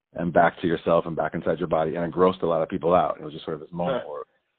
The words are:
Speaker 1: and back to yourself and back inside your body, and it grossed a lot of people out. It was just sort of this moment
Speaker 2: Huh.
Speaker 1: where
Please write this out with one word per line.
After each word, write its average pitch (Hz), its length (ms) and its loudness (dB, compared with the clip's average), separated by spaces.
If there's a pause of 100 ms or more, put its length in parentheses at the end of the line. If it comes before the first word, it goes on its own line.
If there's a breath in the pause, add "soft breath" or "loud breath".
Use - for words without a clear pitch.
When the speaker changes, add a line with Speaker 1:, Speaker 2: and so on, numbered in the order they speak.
(140)
Speaker 1:
and 87 200 -4
back 85 260 4
to - 80 -2
yourself 85 380 2
and 82 100 -6
back 78 200 -2
inside 82 220 -2
your 76 120 -4
body, 80 260 0
and 85 80 -4
it 82 100 -4
grossed 92 280 4
a - 40 -4
lot 82 160 2
of 80 60 -2
people 76 260 0
out. 80 240 2
It - 60 -14
was 76 100 -10
just 78 120 -14
sort 82 100 -6
of 73 60 -12
this 76 100 -18
moment 87 320 -2
Speaker 2:
Huh. 76 80 -12
Speaker 1:
where 73 120 -10 (360)